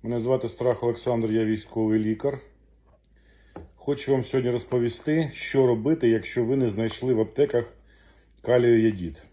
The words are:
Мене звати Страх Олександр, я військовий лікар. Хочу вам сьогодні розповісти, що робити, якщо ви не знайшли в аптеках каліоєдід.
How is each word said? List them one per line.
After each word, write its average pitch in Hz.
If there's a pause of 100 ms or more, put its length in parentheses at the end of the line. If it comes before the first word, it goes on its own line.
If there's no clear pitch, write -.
Мене 117
звати 117
Страх 120
Олександр, 120
я 113
військовий 110
лікар. 110 (1400)
Хочу 139
вам 127
сьогодні 123
розповісти, 123
що -
робити, 123
якщо 113
ви 127
не 131
знайшли 113
в 110
аптеках 120 (680)
каліоєдід. 113 (100)